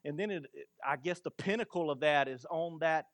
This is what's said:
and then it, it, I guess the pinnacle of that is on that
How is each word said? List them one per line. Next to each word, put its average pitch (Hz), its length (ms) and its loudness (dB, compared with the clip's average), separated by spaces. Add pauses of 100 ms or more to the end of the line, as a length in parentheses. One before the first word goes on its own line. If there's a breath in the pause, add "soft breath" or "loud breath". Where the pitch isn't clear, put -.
and 147 140 -6
then 202 120 -2
it, 170 220 -4
it, 143 140 -14 (200)
I 143 100 2
guess 170 240 -4
the 156 100 -6
pinnacle 190 600 -2
of 131 100 -2
that 143 280 6
is 127 220 -8
on 165 300 -2
that 160 340 2